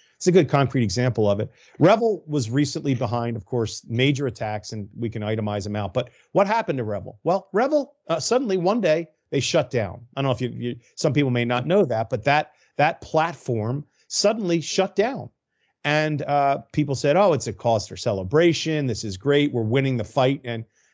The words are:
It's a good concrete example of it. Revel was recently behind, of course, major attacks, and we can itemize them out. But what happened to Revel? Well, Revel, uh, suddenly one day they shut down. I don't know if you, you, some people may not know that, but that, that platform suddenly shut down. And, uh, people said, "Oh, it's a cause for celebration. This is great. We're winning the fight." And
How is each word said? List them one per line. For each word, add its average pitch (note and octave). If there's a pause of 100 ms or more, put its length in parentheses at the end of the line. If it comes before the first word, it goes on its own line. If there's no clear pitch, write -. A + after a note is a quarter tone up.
(160)
It's -
a F3+
good E3
concrete C3+
example A2+
of G2+
it. G#2+ (300)
Revel G#3+
was C#3
recently C#3+
behind, A#2
of G#2+
course, A#2
major C3+
attacks, G#2+
and G#2
we A2+
can A2
itemize G#2
them G2+
out. G2+
But A#2+ (220)
what G3
happened G#3
to A#2+
Revel? G2
Well, F3+
Revel, C4+ (120)
uh, D#3+
suddenly A3+
one F#3+
day E3 (220)
they C#3
shut -
down. G2+ (100)
I C#3
don't C3+
know C3
if A#2+
you, B2
you, A#2 (180)
some D3+
people C#3+
may B2
not B2
know F#3
that, A2+
but A2
that, C#3+ (240)
that C#3+
platform C3+ (220)
suddenly G3+
shut F#3+
down. E3 (580)
And, D3+
uh, C#3 (100)
people C#3
said, C#3+
"Oh, G3
it's A#2+
a A2
cause A2+
for F2+
celebration. D3
This A2
is F#2+
great. C#3+
We're B2
winning B2+
the G#2+
fight." C3+
And A#2 (300)